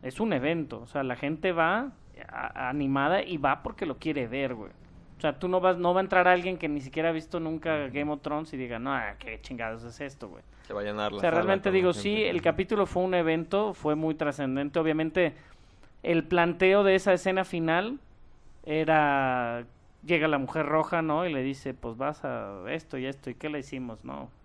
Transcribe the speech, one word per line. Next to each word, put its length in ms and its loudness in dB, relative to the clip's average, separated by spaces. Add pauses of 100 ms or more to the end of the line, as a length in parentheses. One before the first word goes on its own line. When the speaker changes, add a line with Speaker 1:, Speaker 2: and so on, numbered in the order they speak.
Speaker 1:
es 160 -10
un 140 0
evento. 480 -2
O 60 -16
sea, 180 -6
la 100 -4
gente 380 -2
va 400 0 (360)
a-, 400 -8
animada 540 0
y 140 -6
va 260 0
porque 240 -6
lo 120 -6
quiere 280 -4
ver, 280 -4
güey. 180 -14 (460)
O 40 -14
sea, 160 0
tú 80 -6
no 140 2
vas, 180 4
no 160 2
va 60 4
a 20 2
entrar 240 4
alguien 320 4
que 100 -4
ni 120 -2
siquiera 300 -2
ha 20 0
visto 260 -4
nunca 460 -2
Speaker 2:
Ujú. 100 -8
Speaker 1:
Game 160 -2
of 120 -6
Thrones 320 -6
y 20 -8
diga, 240 -6
"No, 180 -2 (220)
¿qué 200 -12
chingados 440 -8
es 160 -14
esto, 280 -12
güey?". 140 -18 (240)
Speaker 2:
Se 80 -12
va 60 -4
a 40 -4
llenar 280 -4
la 60 -6
Speaker 1:
O 20 -4
sea, 100 2
Speaker 2:
sala 120 2
Speaker 1:
realmente 260 2
Speaker 2:
con 60 0
Speaker 1:
digo, 180 4
Speaker 2:
gente 100 -4
Speaker 1:
sí, 140 0
Speaker 2:
que 140 0
Speaker 1:
el 120 -2
capítulo 440 2
fue 180 -2
un 100 -2
evento, 580 0
fue 220 0
muy 220 0
trascendente. 640 -2
Obviamente, 540 2 (680)
el 220 2
planteo 580 6
de 140 8
esa 160 4
escena 320 2
final 560 0 (640)
era, 1000 2 (400)
llega 240 4
la 100 4
mujer 280 -2
roja, 360 2
¿no? 240 0
Y 60 -2
le 100 -2
dice, 320 -4
"Pues 220 -8
vas 280 -4
a 440 -6
esto 300 -8
y 80 -4
esto, 240 -8
¿y 40 -10
qué 140 -10
le 120 -6
hicimos, 440 -10
no? 240 -12 (160)